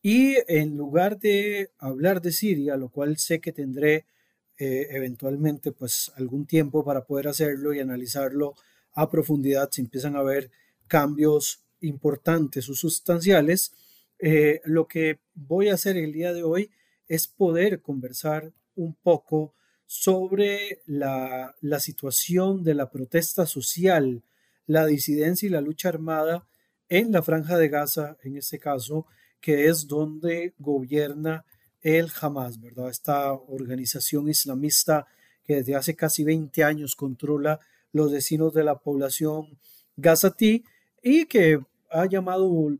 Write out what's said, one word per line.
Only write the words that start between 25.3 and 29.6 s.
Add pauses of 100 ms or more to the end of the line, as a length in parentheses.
y
la
lucha
armada (400)
en
la
Franja
de
Gaza,
en
este
caso, (340)
que